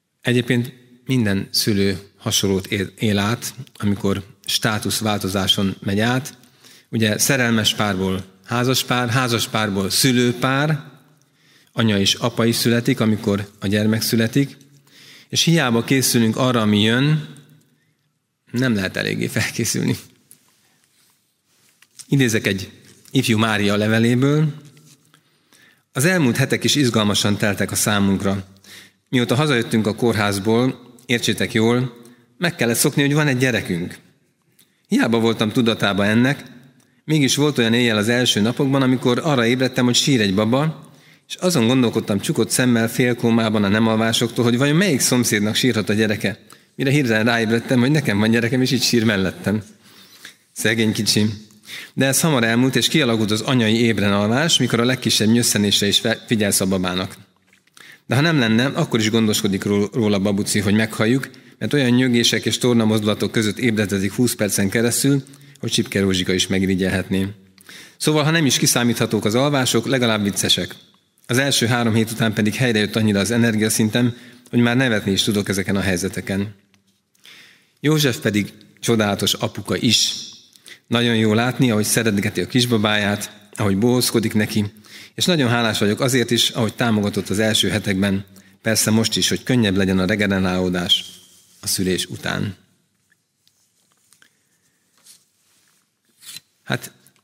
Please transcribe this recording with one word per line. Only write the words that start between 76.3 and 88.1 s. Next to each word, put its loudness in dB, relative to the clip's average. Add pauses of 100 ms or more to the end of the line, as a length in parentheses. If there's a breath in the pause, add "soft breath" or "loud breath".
József 0
pedig -2 (260)
csodálatos 0
apuka -6
is. 0 (720 loud breath)
Nagyon 0
jó 2
látni, 2
ahogy 2
szeretgeti 0
a -4
kisbabáját, 0
ahogy 0
bohózkodik 0
neki, 0 (480 loud breath)
és -4
nagyon 2
hálás 0
vagyok 0
azért 0
is, 2
ahogy -2
támogatott 0
az -2
első 0
hetekben, -2 (360 loud breath)